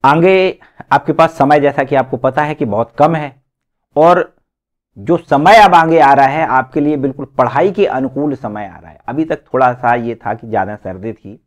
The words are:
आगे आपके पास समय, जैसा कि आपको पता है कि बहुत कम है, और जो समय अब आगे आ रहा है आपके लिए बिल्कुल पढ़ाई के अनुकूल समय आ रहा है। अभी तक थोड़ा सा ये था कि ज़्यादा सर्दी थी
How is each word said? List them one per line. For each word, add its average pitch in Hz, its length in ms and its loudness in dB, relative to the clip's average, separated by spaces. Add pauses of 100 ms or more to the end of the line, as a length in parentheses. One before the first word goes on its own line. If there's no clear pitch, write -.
आगे 180 560 2 (320)
आपके 143 220 -2
पास 160 240 0
समय, 147 220 2
जैसा 139 240 -2
कि 143 120 -4
आपको 131 240 -2
पता 135 240 -2
है 151 120 -6
कि 151 120 -4
बहुत 107 300 -4
कम 156 180 2
है, 147 200 -10 (600)
और 170 380 2 (640)
जो 117 220 -2
समय 156 380 2
अब 190 180 6
आगे 165 240 4
आ 139 140 6
रहा 139 140 4
है 151 200 -2
आपके 131 320 -2
लिए 147 180 -2
बिल्कुल 135 280 -6 (120)
पढ़ाई 135 340 0
के 196 160 -2
अनुकूल 135 480 -4
समय 107 300 -12
आ 85 120 -20
रहा 80 140 -20
है। - 160 -20
अभी 151 180 -4
तक 156 200 -8
थोड़ा 131 280 0
सा 123 240 -2
ये 117 200 -6
था 110 160 -10
कि 113 140 -12
ज़्यादा 104 300 -4
सर्दी 95 360 -12
थी - 340 -20